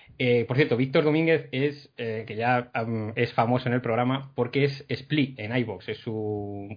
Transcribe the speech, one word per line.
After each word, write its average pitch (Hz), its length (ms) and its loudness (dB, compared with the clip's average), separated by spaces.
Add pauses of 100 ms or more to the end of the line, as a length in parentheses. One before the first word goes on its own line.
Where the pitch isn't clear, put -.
(180)
Eh, 120 260 4
por 123 120 -2
cierto, 139 200 4
Víctor 135 280 2
Domínguez 156 480 2
es, 143 440 -2
eh, 113 300 -6
que 107 100 -8
ya, 123 380 0
am, 113 420 -4
es 120 160 0
famoso 123 360 2
en 120 60 0
el 127 60 2
programa 123 540 0
porque 127 300 0
es 139 240 -2
Split 135 520 -2
en 110 160 -4
iVoox, 107 320 -4
es 107 100 -6
su 104 800 -6